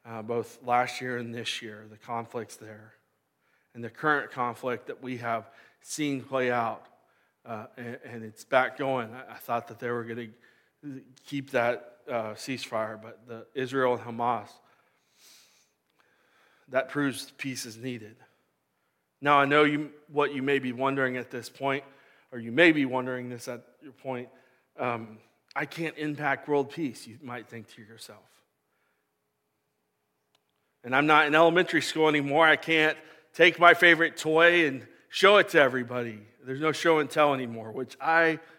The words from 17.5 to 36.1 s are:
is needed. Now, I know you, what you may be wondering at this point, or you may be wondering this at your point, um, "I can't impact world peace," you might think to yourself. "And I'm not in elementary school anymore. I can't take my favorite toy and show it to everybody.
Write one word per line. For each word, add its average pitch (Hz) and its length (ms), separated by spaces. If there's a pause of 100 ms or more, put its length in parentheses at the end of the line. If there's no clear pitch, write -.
is 113 140
needed. 113 380 (1080)
Now, 143 160
I 139 80
know 147 180
you, 147 280 (160)
what 143 260
you 131 80
may 139 160
be 127 140
wondering 131 440
at 120 140
this 120 180
point, 139 360 (480)
or 127 60
you 113 120
may 160 220
be 147 140
wondering 127 420
this 120 180
at 120 160 (200)
your 135 100
point, 123 360 (500)
um, 113 400 (360)
"I 147 120
can't 160 320
impact 147 500
world 143 220
peace," 143 360
you 113 160
might 120 240
think 113 280
to 120 80
yourself. 104 420 (2500)
"And 123 140
I'm 147 100
not 151 200
in 147 80
elementary 165 480
school 156 260
anymore. 147 380
I 156 100
can't 156 400 (380)
take 165 260
my 170 140
favorite 165 420
toy 165 500
and 131 220 (200)
show 202 280
it 190 140
to 165 100
everybody. 120 640 (160)